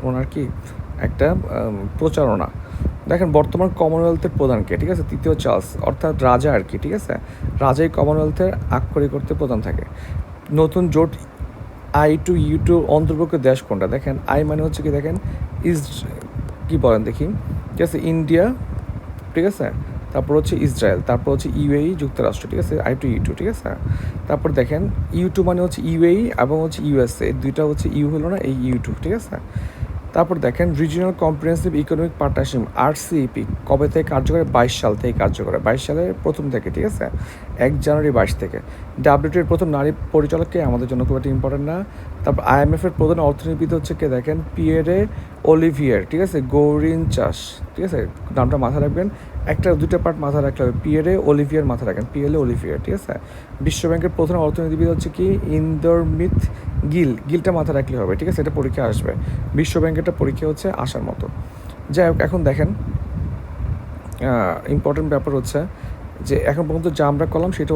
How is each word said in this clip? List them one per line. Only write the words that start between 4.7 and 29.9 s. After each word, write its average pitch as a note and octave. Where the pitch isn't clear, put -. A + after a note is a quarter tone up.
ঠিক -
আছে? F3+
তৃতীয় D#3
চার্লস, -
অর্থাৎ -
রাজা B2+
আর G#2+
কি, -
ঠিক D#3+
আছে? -
রাজাই C#3
কমনওয়েলথের D#3
আক্ষরিক C#3
অর্থে C#3+
প্রধান B2
থাকে। -
নতুন D#3+
জোট D#3
আই D3+
to F3
ইউ D3+
to E3+
অন্তর্ভুক্ত D#3
দেশ C3
কোনটা? F#2+
দেখেন, C#3
আই D3
মানে D#3
হচ্ছে D#3
কি, D3+
দেখেন, D3
ইস-, D#3+
কি D#3+
বলেন A2+
দেখি, B2+
ঠিক -
আছে, E3+
ইন্ডিয়া, D#3+
ঠিক E3
আছে, G3
তারপর C#3
হচ্ছে D#3
ইসরায়েল, B2+
তারপর B2
হচ্ছে C#3
ইউএই, D3
যুক্তরাষ্ট্র, -
ঠিক -
আছে, F#2+
আই C3
to C3+
ইউ A#2
to, -
ঠিক F#3+
আছে। -
তারপর D3+
দেখেন, D3+
ইউ F3+
to F#3+
মানে F3+
হচ্ছে F3+
ইউএই E3+
এবং D3+
হচ্ছে D#3+
ইউএসএ, B2+
এই A2
দুইটা C3+
হচ্ছে D3
ইউ D3
হলো D#3
না, F#3+
এই C3+
ইউ B2
to, -
ঠিক F3
আছে। A3+